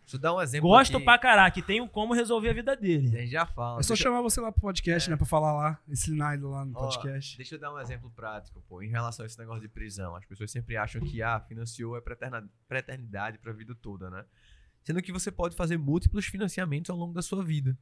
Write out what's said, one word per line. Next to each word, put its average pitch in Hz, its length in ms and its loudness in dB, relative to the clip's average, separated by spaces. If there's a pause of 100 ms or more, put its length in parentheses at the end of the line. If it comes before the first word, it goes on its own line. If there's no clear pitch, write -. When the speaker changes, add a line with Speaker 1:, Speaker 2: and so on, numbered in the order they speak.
Speaker 1:
Deixa - 160 -12
eu - 20 -6
dar 165 160 0
um 185 60 0
exemplo 151 280 2
Speaker 2:
Gosto 254 280 10
Speaker 1:
aqui. - 80 0
Speaker 2:
pra 240 120 10
caraca, 202 400 8
e 180 40 -4
tenho 220 260 0
como 220 260 -2
resolver 233 360 2
a 226 40 2
vida 240 220 0
dele. 151 420 4
Speaker 1:
A 120 40 -4
gente 120 100 -4
já 165 140 0
fala. 120 340 -6
Speaker 3:
É 147 40 2
só 233 100 2
Speaker 1:
Deixa - 140 0
eu 247 40 4
Speaker 3:
chamar 247 100 2
você 240 200 0
lá 220 100 -6
pro - 80 2
podcast, 175 500 0
Speaker 1:
É. - 20 0
Speaker 3:
né, 156 60 2
pra 156 80 0
falar 151 280 2
lá, 151 340 -2
ensinar 147 480 -2
ele 139 80 -6
lá 139 220 -6
no 123 120 -8
Speaker 1:
Ó, 131 40 -6
Speaker 3:
podcast. 135 560 -6
Speaker 1:
deixa 131 180 -14
eu 151 40 -14
dar 147 140 -10
um 143 60 -12
exemplo 120 340 -12
prático, 107 540 -12
pô, 92 140 -16
em 107 80 -8
relação 117 340 -4
a - 40 -10
esse 117 120 -16
negócio 113 220 -12
de 107 80 -16
prisão. 98 480 -10
As 98 80 -18
pessoas 104 260 -12
sempre 117 240 -8
acham 113 260 -4
que, 110 220 -6
ah, 113 240 0
financiou 117 480 -10
é 120 60 -10
pra 123 120 -10
eterna-, 117 360 -10 (180)
pra 131 120 -6
eternidade, 110 600 -8
pra 113 140 -12
vida 113 200 -14
toda, 98 360 -12
né? 92 160 -14 (580)
Sendo 170 180 -2
que 180 120 -10
você 185 180 -4
pode 175 240 -4
fazer 170 220 0
múltiplos 160 480 2
financiamentos 180 680 -4
ao 175 60 -6
longo 170 160 -6
da 175 80 -4
sua 190 200 -4
vida. 143 400 0